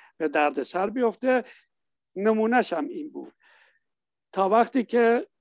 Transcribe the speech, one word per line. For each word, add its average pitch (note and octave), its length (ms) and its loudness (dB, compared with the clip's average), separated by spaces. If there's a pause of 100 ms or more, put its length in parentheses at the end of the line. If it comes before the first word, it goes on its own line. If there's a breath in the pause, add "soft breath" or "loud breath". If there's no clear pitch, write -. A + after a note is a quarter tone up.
(160 soft breath)
به D#3+ 120 -2
دردسر D3 600 -2
بیفته. B3 540 0 (720 loud breath)
نمونه‌ش A3 560 0
هم D3+ 160 -4
این D#3 220 -12
بود، C#3 220 -16 (1000 soft breath)
تا F#3+ 160 0
وقتی A3+ 360 2
که A#3 420 2 (140)